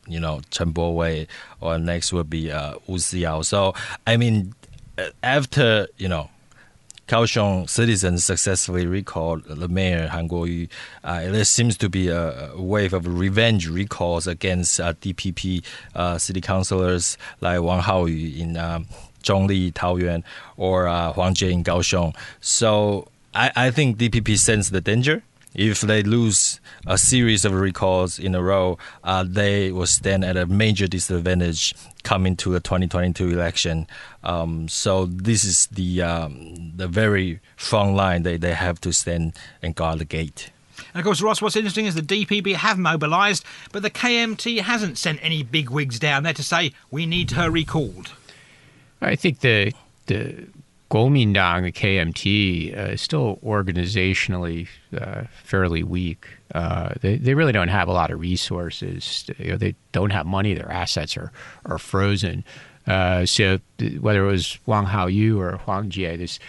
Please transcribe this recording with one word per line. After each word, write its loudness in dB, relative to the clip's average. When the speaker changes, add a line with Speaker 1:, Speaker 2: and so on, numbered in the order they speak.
Speaker 1:
you -8
know, -4
Chen -2
Bo-wei, -2
or -2
next -2
will -2
be, -6
uh, -8
Wu -6
Xiao. -2
So, 2
I 4
mean, 2
uh, -6
after, 2
you -2
know, -2
Kaohsiung 2
citizens 2
successfully 0
recalled -4
the -8
mayor, 0
Han -4
Kuo-yu, -4
uh, -4
there 0
seems 2
to 0
be 0
a, -4
a -10
wave 0
of -2
revenge 2
recalls -2
against, 0
uh, -2
D -4
P -6
P, -4
uh, 0
city -4
councillors 0
like 0
Wang 2
Haoyu 0
in, -4
um, -6
Zhongli, 2
Taoyuan, 0
or, 2
uh, 0
Huang 2
Jie 0
in 2
Kaohsiung. 0
So 2
I, 4
I 4
think 2
D 2
P 0
P 2
sense 2
the 0
danger. 2
If 2
they 4
lose 2
a 0
series 4
of 2
recalls 2
in -2
a 0
row, 2
uh, 0
they 0
will -2
stand 2
at 0
a 0
major 2
disadvantage 0
coming 2
to -2
the 2
twenty 0
twenty-two 0
election. -2
Um, -4
so 0
this 0
is 2
the, -2
um, -6
the -6
very 2
front 2
line 4
they, 0
they 0
have -2
to -2
stand 0
and -4
guard -2
the -6
gate. -8
Speaker 2:
And -6
of -2
course, 0
Ross, 2
what's 0
interesting 0
is -2
the -2
D -2
P 0
P 0
have 2
mobilised, 2
but -6
the -2
K 0
M 0
T -4
hasn't -2
sent -2
any -2
big -2
wigs -2
down 2
there 0
to -8
say, 0
"We -4
need 0
her 0
recalled." -2
Speaker 3:
I 0
think 0
the, 4
the -4
Kuomintang, 4
the -2
K 2
M 0
T, 2
uh, -6
is -6
still -2
organizationally, 0
uh, -8
fairly 0
weak. -4
Uh, -2
they, 2
they 2
really 4
don't 2
have 2
a 0
lot 2
of -6
resources. -6
You -6
know, -2
they 0
don't 0
have 0
money. 0
Their -6
assets -4
are, -10
are -4
frozen. 0
Uh, 2
so 4
th-, -4
whether 2
it 2
was -2
Wang 2
Haoyu 2
or -2
Huang -4
Jie, -4
this -8